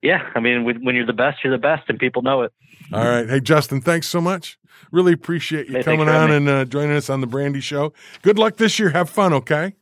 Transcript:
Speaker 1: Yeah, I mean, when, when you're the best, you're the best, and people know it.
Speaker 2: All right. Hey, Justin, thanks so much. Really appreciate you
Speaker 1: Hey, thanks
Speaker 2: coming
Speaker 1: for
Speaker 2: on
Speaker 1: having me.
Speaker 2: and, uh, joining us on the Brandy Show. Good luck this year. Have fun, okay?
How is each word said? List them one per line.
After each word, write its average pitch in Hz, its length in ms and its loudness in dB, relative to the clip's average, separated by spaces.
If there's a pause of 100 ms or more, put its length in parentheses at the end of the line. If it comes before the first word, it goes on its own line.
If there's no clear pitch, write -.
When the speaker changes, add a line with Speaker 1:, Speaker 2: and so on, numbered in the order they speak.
Speaker 1:
Yeah, 165 320 -2
I 120 60 -2
mean, 120 240 0
when, 117 220 -4
when 127 100 0
you're 123 100 0
the 117 80 -4
best, 127 300 -2
you're 131 80 0
the 131 100 0
best, 147 280 -2
and 110 100 -4
people 127 220 -2
know 131 220 0
it. 113 100 -6 (400)
Speaker 2:
All 110 100 0
right. 120 260 0
Hey, 135 120 0
Justin, 139 400 2
thanks 165 260 -2
so 175 140 -2
much. 175 360 -4 (340)
Really 180 220 4
appreciate 160 540 -4
you 135 80 -10
Speaker 1:
Hey, 131 80 0
thanks 156 160 2
Speaker 2:
coming 156 80 2
Speaker 1:
for 156 60 4
Speaker 2:
on 156 160 4
Speaker 1:
having 147 160 2
me. 143 60 2
Speaker 2:
and, 139 100 2
uh, 131 40 -2
joining 147 300 -2
us 147 140 -4
on 135 120 -2
the 131 60 -4
Brandy 139 320 -4
Show. 147 320 -4 (300)
Good 202 180 4
luck 220 160 2
this 220 240 2
year. 202 120 4
Have 165 180 0
fun, 190 240 2
okay? 156 480 -2